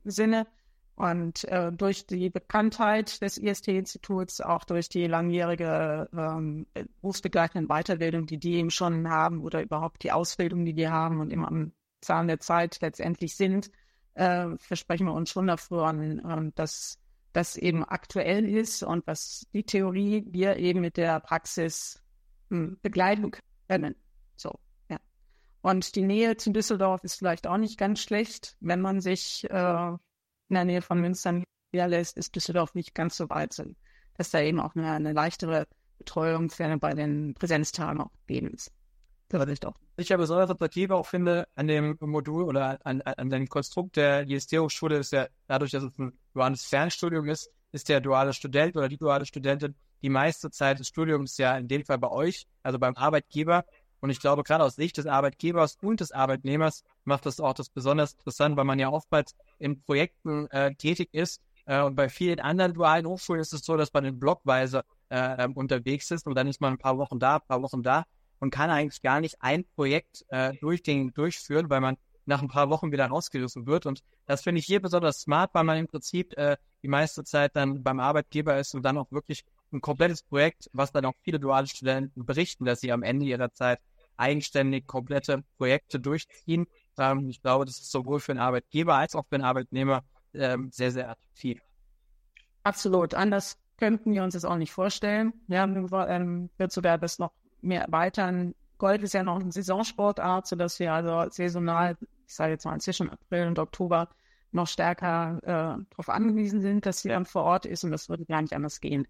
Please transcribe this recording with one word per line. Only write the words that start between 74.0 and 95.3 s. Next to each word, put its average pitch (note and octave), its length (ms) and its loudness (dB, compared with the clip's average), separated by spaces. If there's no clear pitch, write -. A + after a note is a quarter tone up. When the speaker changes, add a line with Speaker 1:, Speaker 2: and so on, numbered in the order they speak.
Speaker 2:
das C#3+ 160 0
finde F3 160 0
ich D#3 80 -4
hier F#3+ 160 2
besonders E3+ 400 0
smart, D#3+ 320 2
weil E3 100 4
man D#3+ 140 2
im D#3+ 80 -2
Prinzip, - 500 -6
äh, C#3+ 220 2
die C3 60 -6
meiste D3 360 0
Zeit C#3+ 320 2
dann C#3 260 0
beim C3 160 0
Arbeitgeber D3 600 2
ist C#3 160 -4
und C3 80 -6
dann C#3 160 2
auch C#3 120 -6
wirklich D3 340 -6
ein C#3 80 -4
komplettes D#3 420 2
Projekt, - 500 0
was C3+ 200 -2
dann C3+ 140 2
auch B2+ 160 -2
viele D#3+ 180 -2
duale C3+ 260 4
Studenten C3 580 -2
berichten, C#3 400 -2
dass B2 160 0
sie B2 120 0
am A#2+ 100 0
Ende C3+ 240 0
ihrer B2 260 -2
Zeit B2 280 0
eigenständig C3+ 720 0
komplette C3+ 560 -2
Projekte C3 400 0
durchziehen. D#3+ 680 -2
Ähm, C3+ 320 0
ich B2 140 -12
glaube, C3+ 220 4
das C3 140 -10
ist - 120 -14
sowohl C#3 300 -2
für C#3+ 120 -6
den B2+ 80 -2
Arbeitgeber B2+ 540 2
als D#3+ 200 2
auch D#3 140 -4
für C#3+ 80 -2
den C3+ 80 -2
Arbeitnehmer, C3 600 0
ähm, C3 380 -2
sehr, B2+ 200 -2
sehr B2+ 180 -6
attraktiv. - 500 -8
Speaker 1:
Absolut. F#3+ 520 2
Anders G3 440 0
könnten A3 360 2
wir G3 100 2
uns F#3 120 -2
das F3 100 -6
auch F3 120 0
nicht D#3+ 160 -2
vorstellen. G#3 600 0